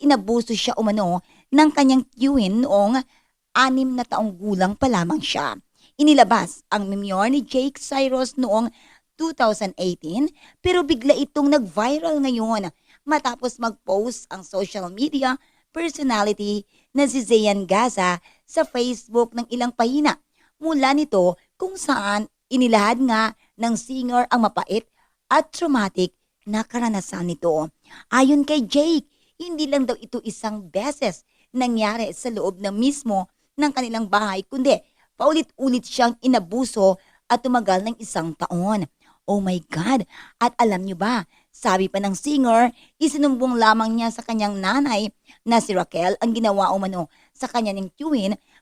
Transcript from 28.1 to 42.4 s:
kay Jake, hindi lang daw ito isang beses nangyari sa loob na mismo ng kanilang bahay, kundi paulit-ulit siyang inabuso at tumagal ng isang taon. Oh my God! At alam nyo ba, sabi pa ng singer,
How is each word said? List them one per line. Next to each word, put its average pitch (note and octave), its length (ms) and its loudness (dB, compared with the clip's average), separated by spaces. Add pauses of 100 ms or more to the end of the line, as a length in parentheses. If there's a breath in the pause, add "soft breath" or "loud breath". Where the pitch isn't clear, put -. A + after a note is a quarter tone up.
kay C#4+ 240 0
Jake, D4 400 0 (320)
hindi D#4 320 -6
lang C#4 160 0
daw A3+ 160 -4
ito A#3+ 240 -10
isang G#3+ 400 -8
beses G#3+ 560 -4 (320)
nangyari A#3 560 -2
sa A#3 240 -10
loob F#3 240 -4
na G3 160 -6
mismo A3 560 -2 (240)
ng D4 160 0
kanilang A3+ 400 -4
bahay, G3+ 320 0
kundi C4 320 0 (400 soft breath)
paulit-ulit C4+ 720 -2
siyang A#3+ 400 0
inabuso G#3 720 2 (320 soft breath)
at A#3+ 160 0
tumagal G3+ 400 0
ng A#3 160 -8
isang E3 320 -6
taon. F#3+ 560 -4 (400 soft breath)
Oh G3+ 80 0
my F#3 320 -2
God! G#3+ 400 -2 (320 loud breath)
At A#3+ 160 0
alam G3 320 -2
nyo F#3 80 -10
ba, G3+ 320 -4 (240)
sabi F#3+ 320 0
pa D4 160 -4
ng D4 160 -4
singer, B3 560 2 (240 soft breath)